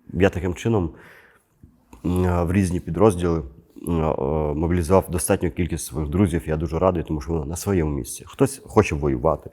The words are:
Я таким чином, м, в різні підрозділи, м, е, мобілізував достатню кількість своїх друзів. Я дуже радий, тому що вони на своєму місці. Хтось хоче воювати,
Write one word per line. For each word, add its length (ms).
Я 160
таким 240
чином, 360
м, 420
в 40
різні 280
підрозділи, 640
м, 160
е, 100
мобілізував 580
достатню 400
кількість 340
своїх 240
друзів. 360
Я 120
дуже 220
радий, 240
тому 180
що 120
вони 120
на 100
своєму 360
місці. 360
Хтось 380
хоче 300
воювати, 580